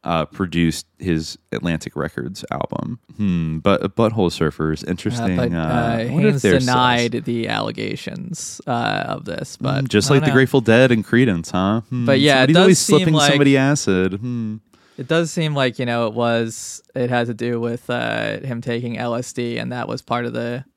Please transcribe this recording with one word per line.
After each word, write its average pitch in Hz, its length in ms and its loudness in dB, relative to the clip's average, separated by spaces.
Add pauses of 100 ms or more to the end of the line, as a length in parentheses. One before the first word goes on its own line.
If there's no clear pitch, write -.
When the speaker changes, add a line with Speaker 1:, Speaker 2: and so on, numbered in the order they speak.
Speaker 1:
uh, 82 220 -2
produced 85 600 -2 (140)
his 80 360 -2 (160)
Atlantic 80 440 -4
Records 71 560 -8
album. - 480 -6 (180)
Hmm. 85 420 0
But, 98 240 2
uh, 98 40 -2
Butthole 107 420 0
Surfers, 78 580 -2
interesting. 95 520 -2
Speaker 2:
Uh, - 80 0
but, - 60 -2
Speaker 1:
Uh, 85 40 -2
Speaker 2:
uh, 80 40 -2
Speaker 1:
I 117 500 -2
wonder 175 160 4
if 208 60 4
Speaker 2:
Haynes 135 100 -2
Speaker 1:
they're 95 160 4
sus- 127 60 0
Speaker 2:
denied 123 460 2 (140)
the 117 220 -2
allegations, - 1200 -8
uh, 117 400 -2
of - 180 -8
this, - 340 -10
but - 220 -2
Speaker 1:
Hmm, 135 60 -2
just 104 240 2
Speaker 2:
I 143 40 6
Speaker 1:
like 135 60 6
Speaker 2:
don't 156 40 0
Speaker 1:
the 139 60 2
Speaker 2:
know. 139 40 2
Speaker 1:
Grateful 131 260 4
Dead 120 300 6
and 110 140 2
Creedence, 113 460 2
huh? 98 380 0
Hmm, 123 160 -4
Speaker 2:
But 135 140 4
yeah, 139 240 4
it 143 100 4
Speaker 1:
somebody's - 20 -
Speaker 2:
does 175 60 6
Speaker 1:
always 190 180 6
Speaker 2:
seem - 180 4
Speaker 1:
slipping 156 180 4
Speaker 2:
like 147 160 4
Speaker 1:
somebody 139 260 6
acid. 98 580 2
Hmm. 113 400 -6 (420)
Speaker 2:
It 131 120 -10
does 165 220 0
seem 156 240 -2
like, 131 240 0
you 127 60 -2
know, 117 220 0
it 107 60 -4
was, 117 680 -2 (120)
it 123 160 -2
had 120 180 0
to 120 60 -6
do 117 260 -4
with, 117 300 -6
uh, 113 520 -4
him 120 200 -8
taking 117 360 -6
L 120 180 -4
S 123 180 -8
D, 117 240 -6
and 117 160 -6
that 120 160 -8
was 120 120 -8
part 120 240 -4
of 120 80 -6
the 120 300 -6 (140)